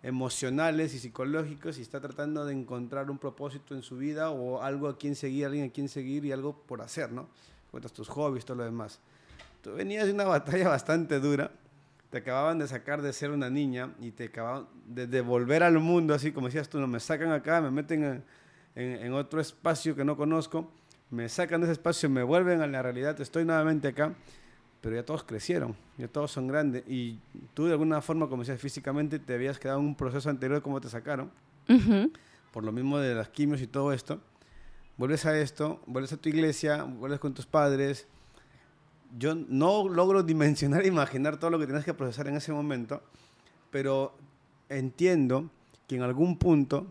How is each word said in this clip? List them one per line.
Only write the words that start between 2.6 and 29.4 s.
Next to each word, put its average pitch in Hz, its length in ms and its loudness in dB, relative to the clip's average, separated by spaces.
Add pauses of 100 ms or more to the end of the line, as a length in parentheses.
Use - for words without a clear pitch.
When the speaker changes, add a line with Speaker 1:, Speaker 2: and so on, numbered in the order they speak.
Speaker 1:
un 139 80 -8
propósito 139 560 -10
en 135 80 -10
su 127 160 -14
vida 151 320 -2
o 127 320 -4
algo 139 260 -2
a 131 100 -6
quien 143 160 -4
seguir, 139 320 -4
alguien 143 220 -2
a 117 40 -10
quien 139 160 -6
seguir 139 360 -6
y 143 80 -2
algo 135 220 -4 (120)
por 120 160 -10
hacer, 117 300 -8
¿no? 123 160 -10 (420)
Cuentas 120 220 -14
tus 110 160 -14
hobbies, 139 360 -2
todo 127 140 -8
lo 120 60 -4
demás. 113 340 -8 (640)
Tú 104 120 -12
venías 196 320 -2
de 196 60 2
una 202 120 0
<laughs> 180 120 4
batalla 151 320 2
bastante 156 520 2
dura, 143 300 2 (600)
te 123 80 -8
acababan 135 400 0
de 147 100 -2
sacar 131 340 -6
de 143 100 -2
ser 143 180 -4
una 143 180 -2
niña 131 520 -2
y 117 100 -10
te 117 140 -12
acababan 120 420 -8 (200)
de 120 200 -8
devolver 123 560 4
al 170 160 8
mundo, 165 360 4
así 147 180 0
como 131 160 -4
decías 143 200 -4
tú, 151 120 -4
"No, 135 60 0
me 120 140 -2
sacan 160 320 -2
acá, 156 300 2
me 139 80 0
meten 151 340 0
en, 139 200 -4 (500)
en, 123 320 -6
en 123 80 -4
otro 143 260 -2
espacio 156 560 -2
que 139 80 -2
no 147 140 2
conozco, 160 520 0 (400)
me 117 180 -4
sacan 170 320 -2
de 170 60 2
ese 165 60 2
espacio, 160 380 0
me 131 120 4
vuelven 170 380 4
a 156 60 2
la 135 160 -2
realidad, 135 380 -2
estoy 165 240 -2
nuevamente 156 440 2
acá", 147 260 0 (680)
pero 113 160 -4
ya 120 80 -4
todos 151 200 -6
crecieron, 117 500 -2 (220)
ya 123 120 -8
todos 147 220 -4
son 127 160 -4
grandes, 135 400 0
y 120 320 -4 (360)
tú 147 120 0
de 175 60 4
alguna 156 300 2
forma, 160 260 -2
como 131 140 -4
decías, 123 180 -4
físicamente 143 580 -2
te 131 160 -6
habías 131 240 -2